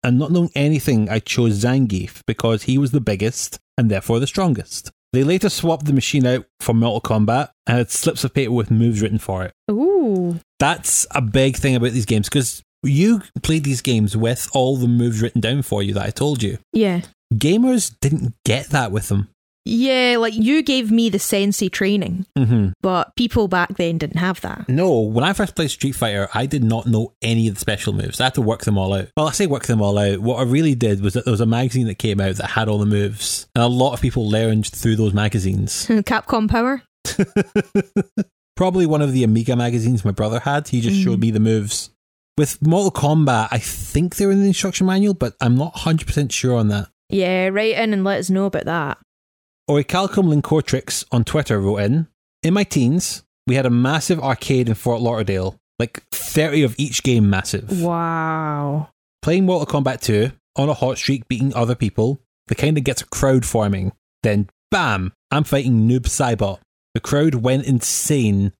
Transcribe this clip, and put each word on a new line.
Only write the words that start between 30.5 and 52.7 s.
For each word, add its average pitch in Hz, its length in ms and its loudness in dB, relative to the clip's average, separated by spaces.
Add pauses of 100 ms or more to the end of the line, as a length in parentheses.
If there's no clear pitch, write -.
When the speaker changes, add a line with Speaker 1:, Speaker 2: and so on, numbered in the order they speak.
Speaker 1:
did 110 260 0
was 98 140 0
that 120 120 -2
there 127 40 0
was 104 100 2
a 117 60 2
magazine 120 400 0
that 101 140 -6
came 101 200 0
out 95 180 0
that - 120 -6
had 110 180 -2
all 104 100 0
the 104 80 2
moves, 104 680 -2
and 123 80 2
a 120 60 4
lot 127 240 2
of 120 80 -8
people 120 280 -2
learned 110 380 2
through 110 300 -2
those 104 180 0
magazines. 98 720 -2
Speaker 2:
<laughs> - 0 -
Capcom 220 640 0
Power? 247 320 0 (220)
Speaker 1:
<laughs> - 580 -2 (920)
Probably 185 300 2
one 151 160 2
of 139 100 0
the 127 120 2
Amiga 117 320 2
magazines 120 480 0
my 104 60 2
brother 107 300 -2
had. 147 280 -2
He 123 120 0
just 117 160 2
Speaker 2:
Mm. 190 80 2
Speaker 1:
showed 113 160 2
me 113 100 2
the 107 100 0
moves. 110 500 0 (460)
With 147 300 0
Mortal 185 240 4
Kombat, 139 600 2
I 123 80 0
think - 580 -4
they're 196 140 2
in 196 120 4
the 196 60 4
instruction 190 380 0
manual, 190 280 2
but 120 260 -4
I'm 123 160 4
not 151 220 -2
hundred 160 280 0
percent 143 260 -2
sure 123 240 0
on 110 120 2
that. 104 200 -2 (220)
Speaker 2:
Yeah, 185 380 0
write 208 280 0
in 220 160 0
and 190 120 0
let 196 160 0
us 180 100 -6
know 190 160 2
about 190 180 -4
that. 156 340 -4 (720)
Speaker 1:
Orichalcum 175 640 2
Lincortrix - 800 0
on 120 120 2
Twitter 131 360 -2
wrote 98 180 0
in, 131 300 0 (340)
"In 165 120 2
my 202 100 2
teens, 147 580 0 (240)